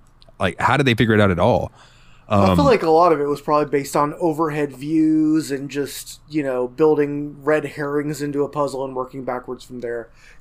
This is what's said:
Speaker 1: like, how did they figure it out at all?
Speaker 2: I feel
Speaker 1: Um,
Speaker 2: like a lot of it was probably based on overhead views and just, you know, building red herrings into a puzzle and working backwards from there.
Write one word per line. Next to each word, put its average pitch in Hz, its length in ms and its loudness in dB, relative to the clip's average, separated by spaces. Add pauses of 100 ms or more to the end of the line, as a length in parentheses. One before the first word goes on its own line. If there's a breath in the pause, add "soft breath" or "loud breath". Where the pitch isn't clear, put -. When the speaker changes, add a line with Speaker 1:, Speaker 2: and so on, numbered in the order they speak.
(400)
Speaker 1:
like, 95 200 -2
how 113 180 0
did 143 80 0
they 120 100 2
figure 113 180 2
it 107 80 6
out 101 100 4
at 85 80 0
all? 95 320 2 (560 soft breath)
Speaker 2:
I 185 260 4
feel 175 80 4
Speaker 1:
Um, - 60 4
Speaker 2:
like 220 160 4
a 160 80 0
lot 165 220 6
of 147 80 2
it 143 40 0
was 143 160 -2
probably 151 300 0
based 139 240 -2
on 147 240 0
overhead 151 540 -2
views 156 760 0
and 139 200 -6
just, 135 500 -8 (100)
you 151 140 -2
know, 127 240 -2
building 147 760 0
red 147 240 0
herrings 143 560 -6
into 143 220 -2
a 135 60 -2
puzzle 135 360 -4
and 135 100 -10
working 127 280 -8
backwards 123 400 -8
from 127 160 -16
there. 117 300 -8 (320 soft breath)